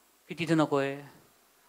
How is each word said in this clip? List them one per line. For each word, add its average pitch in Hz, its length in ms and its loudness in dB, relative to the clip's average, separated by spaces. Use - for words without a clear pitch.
की 170 100 -12
तिथे 165 160 0
नको 147 220 4
आहे? 139 340 -2